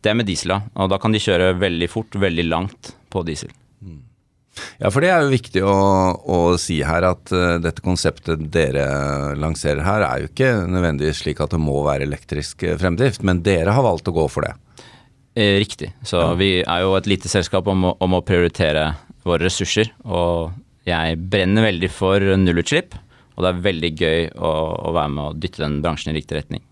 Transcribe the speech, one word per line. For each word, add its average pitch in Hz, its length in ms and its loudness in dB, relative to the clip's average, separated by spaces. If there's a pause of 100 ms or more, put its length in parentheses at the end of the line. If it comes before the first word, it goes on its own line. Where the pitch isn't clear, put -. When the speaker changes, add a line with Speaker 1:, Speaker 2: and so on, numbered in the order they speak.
Speaker 1:
Det 107 100 0
er 110 60 2
med 117 80 0
diesel, 87 240 -4
da. 98 120 0 (140)
Og 95 140 0
da 98 80 2
kan 110 160 2
de 107 80 2
kjøre 92 380 4
veldig 87 300 0
fort, - 280 -8
veldig 87 300 0
langt 85 480 -4 (140)
på 95 140 -4
diesel. 80 280 -8 (340)
Speaker 2:
Mm. 80 140 -20 (800)
Ja, 98 100 2
for 104 100 2
det 175 140 4
er 175 80 4
jo 143 100 2
viktig 117 320 0
å, 98 120 4 (500)
å 90 140 2 (180)
si 80 240 -2
her 82 240 2
at, - 260 -2
eh, 87 280 2
dette 82 260 -4
konseptet 82 680 -2
dere 71 840 0
lanserer 73 480 -2
her 101 180 0
er 67 220 -2
jo 76 60 -12
ikke 131 180 0 (180)
nødvendigvis 78 560 0
slik 76 160 -4
at 76 140 -2
det 82 80 0
må 71 240 0
være 69 240 0
elektrisk, 73 560 -8
eh, 82 120 -2
fremdrift, 92 460 0
men 90 220 0
dere 92 260 2
har 127 140 2
valgt 92 240 -2
å 82 80 -4
gå 80 100 2
for 78 140 -4
det. - 140 -6 (800)
Speaker 1:
Eh, 101 260 4
riktig. - 320 -6 (100)
Så 90 160 -2
Speaker 2:
Ja. 85 160 2
Speaker 1:
vi 95 220 2
er 87 240 0
jo 95 160 2
et 92 100 -2
lite 98 220 -2
selskap 92 380 0
om 95 180 2
å, 90 160 2
om 90 160 2
å 87 80 -2
prioritere 80 640 2 (340)
våre 85 220 0
ressurser, 104 460 0 (120)
og 87 480 -2 (320)
jeg 82 320 -2 (140)
brenner 98 340 2
veldig 90 280 0
for 98 280 0
nullutslipp, 95 760 2 (400)
og 90 80 -2
det 90 80 2
er 87 100 -6
veldig 85 320 0
gøy 82 240 2 (160)
å, 80 160 -2 (380)
å - 20 -2
være 76 220 0
med 73 100 -6
å 76 160 -8
dytte - 220 -8
den 73 200 -2
bransjen 78 300 -4
i 78 80 -2
riktig 78 220 -10
retning. - 300 -12